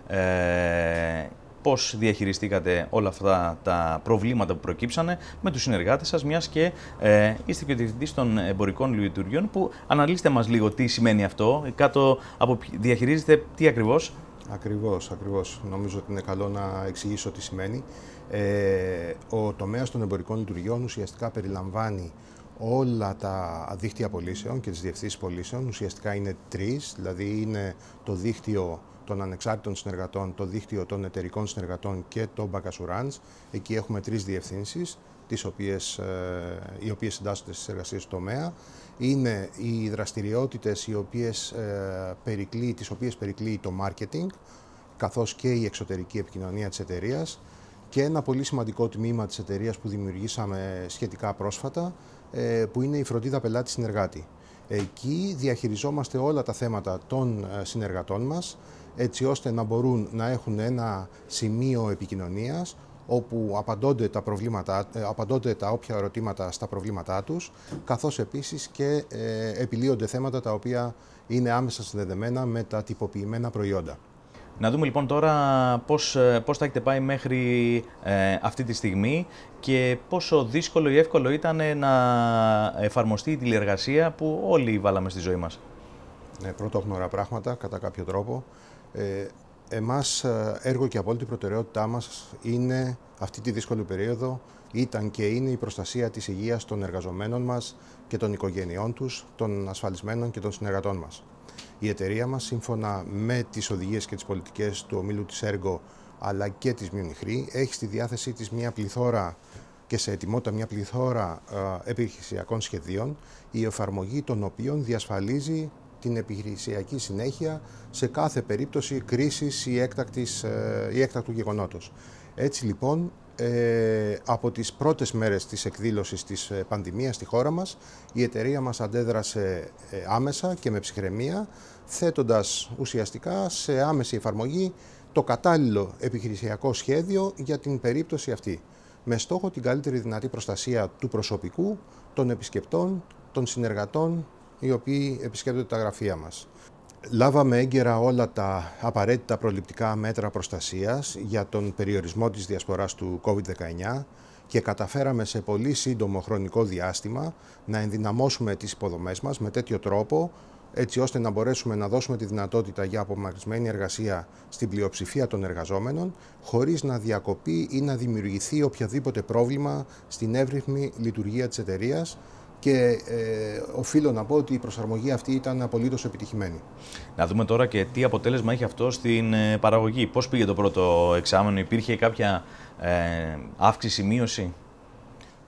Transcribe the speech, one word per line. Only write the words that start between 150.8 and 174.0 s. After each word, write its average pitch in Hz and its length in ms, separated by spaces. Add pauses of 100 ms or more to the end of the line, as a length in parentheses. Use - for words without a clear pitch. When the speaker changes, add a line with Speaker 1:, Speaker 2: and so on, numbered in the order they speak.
Speaker 2:
για 101 320
τον 104 280
περιορισμό 101 540
της 101 160
διασποράς 95 500
του 90 280
covid 101 200
δεκαεννιά 92 640 (400)
και 120 120
καταφέραμε 113 640
σε 104 160
πολύ 110 320
σύντομο 107 460
χρονικό 98 440
διάστημα 104 680 (320)
να 107 140
ενδυναμώσουμε 107 760
τις 98 160
υποδομές 90 500
μας 139 180
με 104 100
τέτοιο 117 300
τρόπο, 107 520 (420)
έτσι 127 260
ώστε 131 200
να 113 100
μπορέσουμε 113 460
να 104 120
δώσουμε 123 300
τη 110 80
δυνατότητα 101 580
για 95 160
απομακρυσμένη 101 680
εργασία 98 600 (220)
στην - 200
πλειοψηφία 101 580
των 98 160
εργαζόμενων, 98 720 (260)
χωρίς 139 420
να 131 140
διακοπεί 107 720
ή 135 100
να 143 140
δημιουργηθεί 113 680
οποιαδήποτε 123 580
πρόβλημα 139 640 (220)
στην 113 280
εύρυθμη 135 640
λειτουργία 113 500
της 120 100
εταιρείας. 117 600 (440)
Και, 123 460
ε, 110 540 (140)
οφείλω 143 360